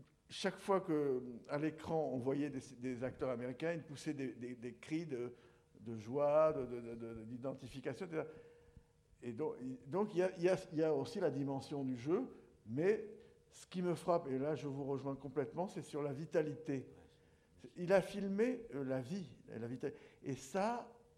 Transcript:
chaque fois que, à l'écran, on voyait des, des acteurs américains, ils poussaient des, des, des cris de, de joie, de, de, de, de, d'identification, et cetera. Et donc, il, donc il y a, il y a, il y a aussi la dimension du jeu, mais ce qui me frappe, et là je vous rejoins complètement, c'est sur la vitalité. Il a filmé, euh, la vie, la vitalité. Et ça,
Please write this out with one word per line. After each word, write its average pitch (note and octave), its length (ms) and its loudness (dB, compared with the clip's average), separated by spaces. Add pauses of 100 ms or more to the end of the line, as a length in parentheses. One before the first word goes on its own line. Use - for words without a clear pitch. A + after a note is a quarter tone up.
(280)
chaque F#3+ 300 -2
fois F#3+ 240 4
que, C#3+ 400 2 (260)
à D3 80 0
l'écran, D#3 560 0
on B2+ 60 0
voyait C#3 320 2
des, C3 100 -6 (200)
des B2 220 -4
acteurs C3 280 -2
américains, B2+ 420 -2
ils D#3+ 100 -4
poussaient D3 300 -6
des, C3+ 220 -4
des, B2 200 -8
des A#2+ 200 -8
cris D#3+ 320 -4
de, B2 260 -4 (480)
de A2+ 160 -6
joie, D3 560 6
de, C3+ 140 -2
de, A#2+ 160 -6
de, A#2 120 -8
de, A2+ 300 -8
d'identification, C3 800 -6
et E3+ 60 -8
cetera. D#3 160 -2 (920)
Et A#2+ 120 -6
donc, C#3+ 280 -2
il, C3 180 -6 (120)
donc G3 240 0
il E3+ 40 0
y F3 40 8
a, F#3 140 6
il E3+ 80 2
y F3+ 40 8
a, F#3 80 6 (160)
il D3+ 60 -2
y D#3+ 60 6
a D#3 100 6
aussi C3+ 240 0
la F3 120 4
dimension C#3 520 -2
du C3 140 0
jeu, D#3 260 2 (440)
mais E3 380 4 (460)
ce - 160 -20
qui F3+ 160 -4
me F3 140 4
frappe, E3+ 340 4
et C3 80 2
là D3+ 160 2
je C#3+ 140 -4
vous C#3 160 -2
rejoins C3+ 320 -2
complètement, D3 500 -2
c'est G3 160 -6
sur C#3+ 200 -4
la C#3+ 100 0
vitalité. D3 720 0 (920)
Il F3 160 2
a G3 80 10
filmé, G3+ 600 2 (160)
euh, C#3 80 -2
la C3 160 0
vie, D#3 260 -4 (220)
la A2+ 180 -6
vitalité. C3 320 -4 (240)
Et C3+ 140 -2
ça, A3 520 -2 (300)